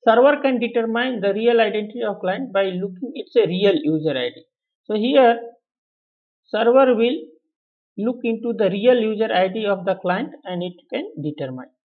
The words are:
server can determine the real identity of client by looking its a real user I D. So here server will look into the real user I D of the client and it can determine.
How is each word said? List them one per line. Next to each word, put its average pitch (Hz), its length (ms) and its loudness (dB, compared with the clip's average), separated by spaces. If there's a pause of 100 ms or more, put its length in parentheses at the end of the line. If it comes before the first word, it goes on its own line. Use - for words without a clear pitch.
server 262 360 6
can 262 160 0
determine 233 600 -2
the 196 120 0
real 226 280 2
identity 214 460 -2
of 196 140 -6
client 208 320 -6
by 196 120 2
looking 190 500 -6
its - 220 -6
a 214 100 4
real 185 280 2
user 151 440 0
I 123 120 -4
D. - 120 -20 (420)
So 214 100 -6
here 240 440 4 (1080)
server 247 500 4
will 240 220 2 (800)
look 240 260 -2
into 226 280 -2
the 202 180 0
real 233 280 2
user 220 340 -2
I 185 160 2
D 208 180 -4
of 190 180 -2
the 190 120 -2
client 190 340 -4 (140)
and 180 180 -6
it 180 120 -8 (180)
can 294 120 -8 (180)
determine. 135 480 -10 (140)